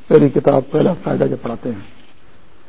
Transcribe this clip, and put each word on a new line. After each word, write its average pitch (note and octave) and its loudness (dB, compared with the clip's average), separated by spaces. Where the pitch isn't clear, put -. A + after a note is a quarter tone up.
پہلی D3 6
کتاب، C3+ 4
پہلا D#3 2
قاعدہ C#3 0
جب C3+ -2
پڑھاتے A#2 -8
ہیں۔ G#2 -6